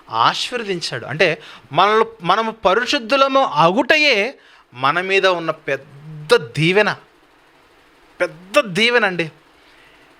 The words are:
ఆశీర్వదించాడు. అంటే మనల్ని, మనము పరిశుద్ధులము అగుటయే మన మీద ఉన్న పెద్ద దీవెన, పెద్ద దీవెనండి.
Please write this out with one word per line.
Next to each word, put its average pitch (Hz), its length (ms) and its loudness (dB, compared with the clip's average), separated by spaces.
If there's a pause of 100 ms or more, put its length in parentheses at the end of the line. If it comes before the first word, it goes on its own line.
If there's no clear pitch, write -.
ఆశీర్వదించాడు. 165 960 -2
అంటే 160 360 -2 (300)
మనల్ని, 208 340 2 (180)
మనము 214 280 0
పరిశుద్ధులము 254 920 0
అగుటయే 240 920 2 (380)
మన 135 280 0
మీద 190 260 2
ఉన్న 165 240 -2
పెద్ద - 840 -4
దీవెన, 165 600 0 (1300)
పెద్ద 180 380 -4
దీవెనండి. 202 720 0 (880)